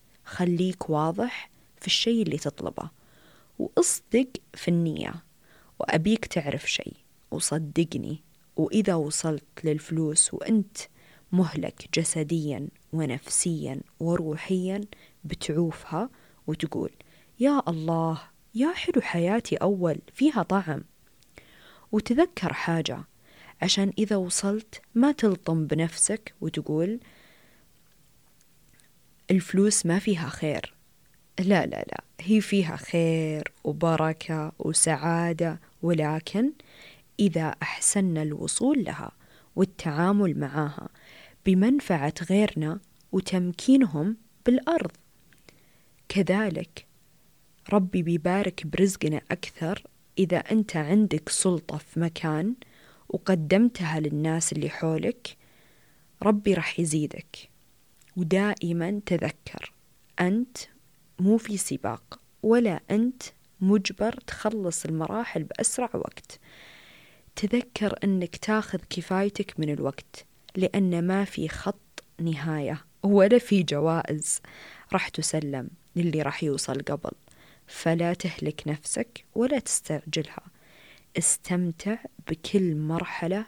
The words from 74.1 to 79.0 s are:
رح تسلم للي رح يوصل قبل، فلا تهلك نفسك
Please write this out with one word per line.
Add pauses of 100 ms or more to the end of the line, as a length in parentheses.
رح
تسلم (260)
للي
رح
يوصل
قبل، (560)
فلا
تهلك
نفسك (100)